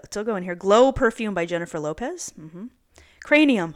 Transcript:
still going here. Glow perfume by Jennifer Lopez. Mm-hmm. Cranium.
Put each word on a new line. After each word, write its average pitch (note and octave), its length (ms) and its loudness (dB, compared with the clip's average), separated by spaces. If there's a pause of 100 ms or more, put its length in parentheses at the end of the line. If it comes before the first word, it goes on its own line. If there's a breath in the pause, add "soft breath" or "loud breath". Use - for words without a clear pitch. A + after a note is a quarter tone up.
still G#3 200 -10
going G#3 180 -4
here. F3+ 100 -6
Glow G3+ 380 4
perfume A3+ 420 -2
by F3 120 -2
Jennifer E3+ 340 -6
Lopez. A#3 600 -8
Mm-hmm. E3 260 -16 (580 loud breath)
Cranium. C4 520 2